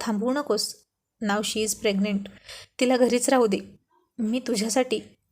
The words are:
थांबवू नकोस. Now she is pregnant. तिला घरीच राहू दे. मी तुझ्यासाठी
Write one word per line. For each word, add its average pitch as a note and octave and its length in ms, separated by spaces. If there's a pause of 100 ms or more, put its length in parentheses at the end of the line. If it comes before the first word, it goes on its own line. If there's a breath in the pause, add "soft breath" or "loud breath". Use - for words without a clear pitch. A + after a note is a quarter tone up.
थांबवू A#3 320
नकोस. C4+ 420 (480)
Now G#3 140
she G#3+ 280
is G#3 180
pregnant. G3+ 460 (500 loud breath)
तिला B3+ 180
घरीच A#3+ 320
राहू B3+ 180
दे. G3 120 (600)
मी A3+ 200
तुझ्यासाठी A3+ 600 (320)